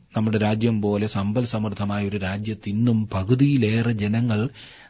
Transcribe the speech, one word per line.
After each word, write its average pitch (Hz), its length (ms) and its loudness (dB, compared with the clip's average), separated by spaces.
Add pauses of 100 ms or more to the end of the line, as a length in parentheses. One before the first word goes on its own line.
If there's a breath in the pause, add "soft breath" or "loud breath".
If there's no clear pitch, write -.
(180)
നമ്മുടെ 110 200 0
രാജ്യം 110 440 2
പോലെ 104 260 0
സമ്പൽ 107 380 -2
സമൃദ്ധമായ 101 600 -4
ഒരു 101 100 -4
രാജ്യത്ത് 101 520 -6
ഇന്നും 110 440 2
പകുതിയിലേറെ 117 800 2
ജനങ്ങൾ 110 580 0 (400 loud breath)